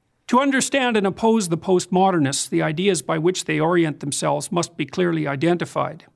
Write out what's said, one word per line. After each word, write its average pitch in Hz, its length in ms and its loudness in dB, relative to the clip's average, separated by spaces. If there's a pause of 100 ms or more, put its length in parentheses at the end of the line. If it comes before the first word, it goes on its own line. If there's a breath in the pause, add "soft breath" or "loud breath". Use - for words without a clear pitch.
(260)
To 247 140 2
understand 269 560 0
and 202 100 2
oppose 220 420 0
the 165 80 0
postmodernists, 180 960 0
the 165 120 0
ideas 160 380 0
by 165 160 -4
which 180 280 -2
they 151 160 -2
orient 165 400 2
themselves 143 520 -2
must 170 240 -2
be 156 80 -4
clearly 165 420 -2
identified. 143 800 -2 (120)